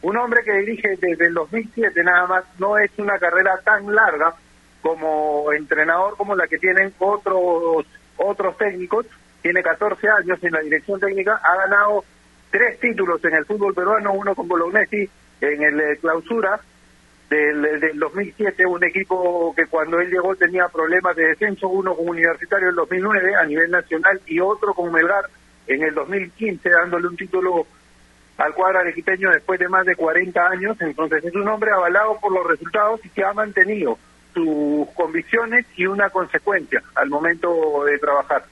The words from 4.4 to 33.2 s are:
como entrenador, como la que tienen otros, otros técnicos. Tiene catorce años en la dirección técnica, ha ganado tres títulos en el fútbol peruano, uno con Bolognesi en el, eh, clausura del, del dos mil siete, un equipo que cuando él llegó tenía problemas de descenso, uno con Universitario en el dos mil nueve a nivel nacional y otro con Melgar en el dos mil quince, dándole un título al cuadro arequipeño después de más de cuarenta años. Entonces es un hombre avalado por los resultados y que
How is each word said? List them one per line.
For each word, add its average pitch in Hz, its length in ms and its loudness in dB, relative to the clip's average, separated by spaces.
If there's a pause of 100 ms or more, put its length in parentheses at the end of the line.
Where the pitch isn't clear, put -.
como 151 720 -2
entrenador, 160 640 0
como 202 180 -2
la 170 120 0
que 160 100 -4
tienen 190 420 0
otros, 180 880 0 (320)
otros 202 400 -2
técnicos. 196 480 -2 (360)
Tiene - 220 0
catorce 208 460 0
años 185 340 2
en 170 100 -2
la 160 60 0
dirección 156 400 -2
técnica, 196 420 0
ha 170 140 4
ganado 202 480 2 (480)
tres 240 280 2
títulos 190 440 0
en 160 120 2
el 156 100 2
fútbol 202 280 -2
peruano, 202 380 0
uno 196 240 -2
con 170 120 -8
Bolognesi 190 640 0 (300)
en 147 240 -2
el, 151 160 2
eh, 147 220 0
clausura 190 580 -2 (680)
del, 151 500 0
del 151 200 0
dos 156 160 -2
mil 202 200 -6
siete, 190 300 0
un 175 180 0
equipo 175 720 0
que 165 120 0
cuando 165 320 0
él 180 100 0
llegó 185 260 0
tenía 180 320 2
problemas 175 480 0
de 165 120 2
descenso, 190 400 -2
uno 185 280 0
con 165 140 -4
Universitario 170 580 0
en - 40 4
el 175 40 0
dos 165 140 -2
mil 185 140 -2
nueve 196 320 0
a 175 100 4
nivel 160 260 0
nacional 175 540 0
y 165 140 -2
otro 196 340 0
con 175 180 -4
Melgar 180 380 0 (380)
en 143 160 -2
el 160 100 -2
dos 151 140 -4
mil 185 240 -6
quince, 190 380 -4
dándole 175 380 2
un 170 100 -8
título 180 500 -2 (720)
al 151 160 -2
cuadro 190 260 2
arequipeño 185 520 0
después 180 280 0
de 180 80 0
más 185 180 2
de 185 100 0
cuarenta 175 520 0
años. 190 320 -2
Entonces 156 440 -2
es 170 120 -6
un 196 120 -2
hombre 214 240 0
avalado 196 480 2
por 202 120 0
los 185 160 0
resultados 208 560 0
y 180 60 -20
que - 140 -4